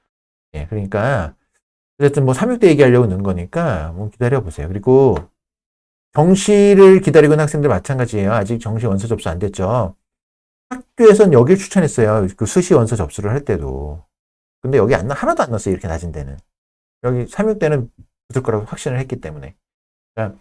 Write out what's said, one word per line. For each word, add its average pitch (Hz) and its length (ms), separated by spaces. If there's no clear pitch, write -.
예, 78 120
그러니까 104 680
어쨌든 143 260
뭐 131 80
삼, 220 180
육대 233 180
얘기하려고 127 360
넣은 95 160
거니까 90 720
뭐 101 180
기다려보세요. 120 580
그리고 123 480
정시를 196 880
기다리고 151 320
있는 156 100
학생들 147 260
마찬가지예요. 107 640
아직 113 260
정시 113 260
원서 98 220
접수 107 220
안 82 80
됐죠. 98 580
학교에선 214 640
여길 131 240
추천했어요. 110 720
그 110 80
수시 180 280
원서 120 220
접수를 101 360
할 139 140
때도. 73 580
근데 131 160
여기 113 180
안, 104 140
하나도 277 340
안 139 60
넣었어요. 104 240
이렇게 87 140
낮은 82 240
데는. 69 260
여기 123 240
삼, 214 220
육 214 100
대는 151 320
붙을 131 120
거라고 107 240
확신을 - 340
했기 127 220
때문에. 76 340
그러니까 110 260